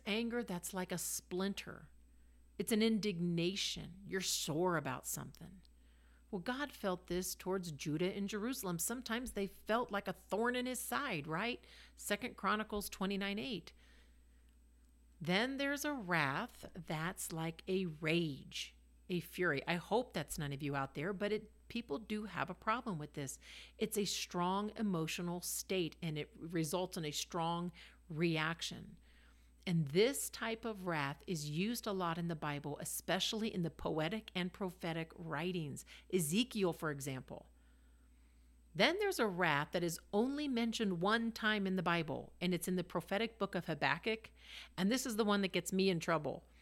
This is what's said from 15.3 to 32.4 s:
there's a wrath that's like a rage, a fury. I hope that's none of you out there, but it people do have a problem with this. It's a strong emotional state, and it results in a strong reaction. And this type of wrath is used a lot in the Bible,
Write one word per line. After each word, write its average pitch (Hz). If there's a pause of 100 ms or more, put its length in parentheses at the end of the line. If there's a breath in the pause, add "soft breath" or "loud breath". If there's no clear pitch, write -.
there's 277
a 294
wrath 175 (200)
that's 165
like 165
a 185 (140)
rage, 156 (340)
a 180
fury. 160
I 170
hope 226
that's -
none 143
of 143
you 143
out 135
there, 165
but 202
it 214 (220)
people 254
do 214
have 170
a 208
problem 220
with 147
this. 139 (400 loud breath)
It's 220
a 202
strong 185
emotional 175
state, -
and 156
it 143 (100)
results 175
in 160
a 147
strong 170 (380 loud breath)
reaction. 160 (680 soft breath)
And 165
this 208
type 226
of 196
wrath 147
is 151
used 196
a 214
lot 175
in 170
the 165
Bible, 147